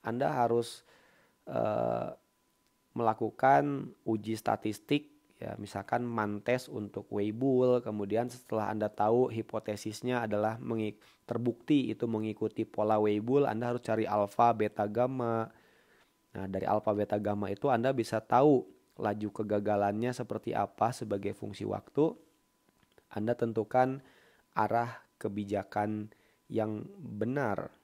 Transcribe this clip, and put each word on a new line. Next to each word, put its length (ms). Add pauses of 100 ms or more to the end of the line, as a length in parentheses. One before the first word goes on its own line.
Anda 240
harus, 560 (640)
eh, 640 (800)
melakukan 1120
uji 320
statistik, 720 (320)
ya, 160
misalkan 480
mantes 640
untuk 400
Weibull, 720
kemudian 480
setelah 400
Anda 240
tahu 400
hipotesisnya 960
adalah 320
mengi-, 400 (240)
terbukti 640
itu 160
mengikuti 560
pola 400
Weibull, 480
Anda 240
harus 80
cari 240
alfa, 480
beta, 320
gamma. 640 (880)
Nah, 80
dari 240
alfa, 240
beta, 240
gamma 320
itu 240
Anda 160
bisa 320
tahu 480 (320)
laju 320
kegagalannya 800
seperti 400
apa 400
sebagai 400
fungsi 320
waktu. 640 (800)
Anda 240
tentukan 720 (480)
arah 480 (160)
kebijakan 960 (320)
yang 480
benar 800 (100)